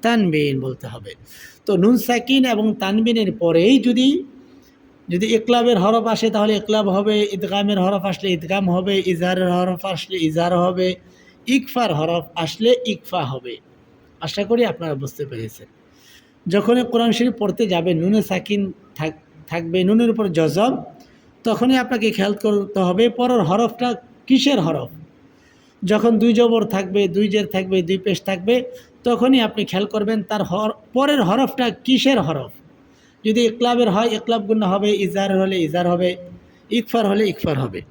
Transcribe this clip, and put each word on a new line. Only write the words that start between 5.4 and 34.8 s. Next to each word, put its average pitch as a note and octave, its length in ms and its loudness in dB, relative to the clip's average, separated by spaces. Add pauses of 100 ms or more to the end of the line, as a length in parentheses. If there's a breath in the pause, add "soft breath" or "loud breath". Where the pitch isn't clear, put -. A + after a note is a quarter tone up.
হরফ G#3+ 280 2
আসে A3+ 240 0
তাহলে G#3+ 260 0
ইকলাব G#3 340 0
হবে, G#3 420 0
ইদগামের G3+ 480 -2
হরফ F#3+ 260 0
আসলে F#3+ 260 -4
ইদগাম F3+ 380 -2
হবে, F#3 360 0
ইজহারের F3+ 460 0
হরফ F3+ 340 -2
আসলে F#3 320 -8
ইজহার E3+ 400 0
হবে, F3+ 380 0 (520 soft breath)
ইকফার A#3+ 460 0
হরফ D#3+ 300 -2 (120)
আসলে G#3+ 400 2 (100)
ইকফা F#3 380 -4
হবে। B2 340 -8 (640)
আশা E3+ 220 -6
করি A#3 220 0
আপনারা E3 300 -6
বুঝতে C3+ 300 -10
পেরেছেন। A2+ 420 -12 (800 soft breath)
যখনই A3 360 2
কোরআন A#3 280 0
শরীফ A#3 280 0
পড়তে G#3 280 -2
যাবে F3 260 0
নুনে F#3 280 2
সাকিন G3 520 -4 (220)
থাক-, - 520 -10
থাকবে, E3+ 360 -2
নুনের A3 260 4
উপর A3 180 0
জজম, E3 500 0 (680 loud breath)
তখনই B3 340 2
আপনাকে A#3+ 340 0
খেয়াল G3+ 220 0
করতে G3+ 460 -2
হবে F#3+ 300 2
পরের B3 320 0
হরফটা A3+ 540 0 (320)
কিসের C4 320 4
হরফ। D3 300 -2 (960 soft breath)
যখন G#3+ 360 2
দুই A3+ 140 4
জবর A3+ 320 4
থাকবে, G3 420 -2
দুই G3 200 0
জের G3+ 180 0
থাকবে, F#3+ 360 -2
দুই F3+ 160 -2
পেশ F#3+ 240 -4
থাকবে, G3 420 -2 (400 loud breath)
তখনই A#3+ 380 4
আপনি G#3+ 240 -2
খেয়াল F#3+ 200 -2
করবেন G#3+ 380 -2
তার G#3 200 -4
হর-, G#3 300 -2 (200)
পরের C#4 300 2
হরফটা A#3 460 0
কিসের B3+ 520 2
হরফ। C#3+ 300 -4 (760 soft breath)
যদি A3 200 2
ইকলাবের A#3+ 440 2
হয় G#3 180 2
ইকলাব A3 380 -2
গুণা G#3+ 220 0
হবে, G3+ 240 2